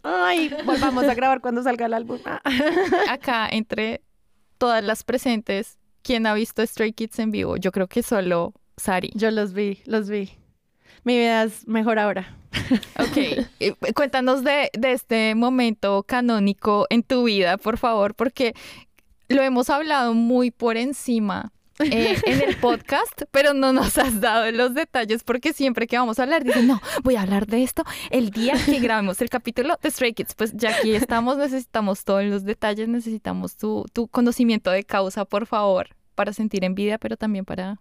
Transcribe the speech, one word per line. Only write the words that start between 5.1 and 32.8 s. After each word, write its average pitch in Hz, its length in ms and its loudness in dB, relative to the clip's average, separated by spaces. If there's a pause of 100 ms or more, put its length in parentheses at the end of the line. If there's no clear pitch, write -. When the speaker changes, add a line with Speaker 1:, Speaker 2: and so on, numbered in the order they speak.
Speaker 2:
¿quién 226 240 0
ha 214 60 2
visto 220 340 0
Stray 220 280 -4
Kids - 240 -8
en 220 120 -2
vivo? 196 280 -2
Yo 180 120 -2
creo 185 160 -2
que 240 160 -2
solo 180 520 0 (240)
Sari. 185 360 -2
Speaker 1:
Yo 220 160 0
los 208 220 -2
vi, 202 320 -4
los 214 240 -2
vi. 202 220 -6 (760)
Mi 240 140 2
vida 226 240 2
es 220 260 -6
mejor 220 300 2
ahora. 196 360 -2 (160)
<laughs> - 480 -2
Speaker 2:
Ok, - 180 0 (440)
eh, 196 140 0 (200)
cuéntanos 262 500 2
de, 285 280 2
de 254 200 0
este 220 420 0
momento 226 720 2
canónico 214 840 2
en 233 140 2
tu 247 220 2
vida, 196 340 2
por 226 180 -2
favor, 214 380 2
porque 240 400 0 (720)
lo 269 140 4
hemos 254 280 2
hablado 277 440 2
muy 240 360 2
por 226 260 -2
encima, 226 760 -2 (260)
eh, 220 380 2 (100)
en 262 160 2
el - 140 0
Speaker 1:
<laughs> - 40 -12
Speaker 2:
podcast, - 680 0
pero 285 240 4
no 269 180 4
nos 220 240 2
has 247 240 2
dado 226 320 2
los 247 220 0
detalles 240 500 -2
porque 254 300 0
siempre 247 320 0
que 240 100 -2
vamos 240 220 0
a 254 60 2
hablar 302 200 0
dicen, 247 220 4
"No, 254 140 4 (220)
voy 254 140 2
a 202 60 -2
hablar 202 240 0
de 233 160 0
esto 302 220 -2 (260)
el 233 200 2
día 233 240 0 (120)
que 277 140 2
grabemos 220 420 0
el 233 80 -2
capítulo 247 520 -2
de 302 80 0
Stray 247 220 -2
Kids". - 220 -8
Pues 214 200 -2
ya 214 220 0
aquí 220 180 2
estamos, 240 440 0
necesitamos 240 640 -2
todos 196 200 2
los 202 200 -2
detalles, 214 440 -2